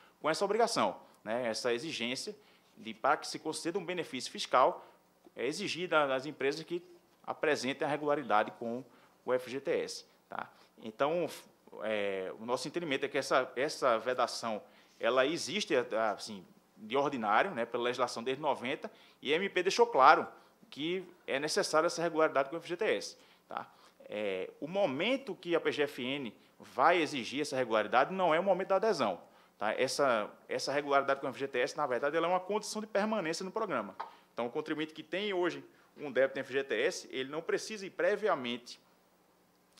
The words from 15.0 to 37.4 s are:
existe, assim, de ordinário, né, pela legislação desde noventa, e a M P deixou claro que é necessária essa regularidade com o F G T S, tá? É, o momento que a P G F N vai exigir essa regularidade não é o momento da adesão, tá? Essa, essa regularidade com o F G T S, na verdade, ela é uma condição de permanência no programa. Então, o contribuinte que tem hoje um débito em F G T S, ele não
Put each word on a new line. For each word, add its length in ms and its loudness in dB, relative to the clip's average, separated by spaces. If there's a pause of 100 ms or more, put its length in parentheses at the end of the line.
existe, 500 -2 (380)
assim, 300 -10 (320)
de 200 -6
ordinário, 560 2
né, 140 -2
pela 180 -4
legislação 400 0
desde 180 -2
noventa, 480 -2 (320)
e 120 0
a 20 4
M 140 0
P 120 0
deixou 240 4
claro 420 8 (420)
que 340 -4 (240)
é 120 -2
necessária 480 2
essa 140 -2
regularidade 480 2
com 60 -8
o 40 -8
F 80 -12
G 100 -6
T 80 -2
S, 320 -2 (300)
tá? 220 -10 (400)
É, 400 -4 (120)
o 60 -6
momento 680 0
que 200 -2
a 40 2
P 120 0
G 120 0
F 180 -4
N 320 -4 (240)
vai 440 2
exigir 400 -2
essa 140 -4
regularidade 580 4
não 200 2
é 60 4
o 40 0
momento 260 2
da 80 4
adesão, 440 0 (360)
tá? 160 -2
Essa, 580 2 (160)
essa 240 -4
regularidade 480 2
com 80 -6
o 20 -2
F 100 -8
G 80 -4
T 120 -2
S, 180 -2
na 80 0
verdade, 320 0
ela 80 2
é 40 0
uma 100 2
condição 420 -4
de 60 -10
permanência 560 -2
no 80 -8
programa. 440 -4 (380)
Então, 120 -4
o 60 -6
contribuinte 420 -4
que 100 -14
tem 300 -4
hoje 300 -2 (340)
um 140 -8
débito 280 4
em 20 -2
F 120 -10
G 100 0
T 180 -2
S, 300 -2
ele 180 -4
não 120 -6